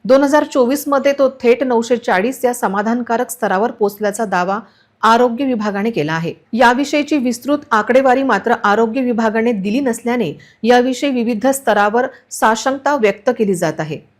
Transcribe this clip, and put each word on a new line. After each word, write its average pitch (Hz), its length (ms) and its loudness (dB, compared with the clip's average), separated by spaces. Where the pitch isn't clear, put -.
दोन 269 180 4
हजार 294 200 2
चोवीस 277 440 0
मध्ये 277 320 0
तो 262 100 4
थेट 247 220 2
नऊशे 240 340 0
चाळीस 226 480 -2
या 247 80 2
समाधानकारक 226 760 -2
स्तरावर 208 420 -2
पोहोचल्याचा 208 540 -2
दावा 190 340 -2
आरोग्य 240 420 2
विभागाने 214 460 -2
केला 156 220 -2
आहे. 165 200 -4
याविषयीची 277 640 2
विस्तृत 247 420 -2
आकडेवारी 254 520 2
मात्र 233 400 0
आरोग्य 220 380 0
विभागाने 226 500 0
दिली 208 280 -2
नसल्याने 233 520 -2
याविषयी 247 460 2
विविध 240 380 -2
स्तरावर 233 600 0
साशंकता 269 640 0
व्यक्त 214 420 0
केली 202 180 0
जात 165 240 -4
आहे. 156 180 -6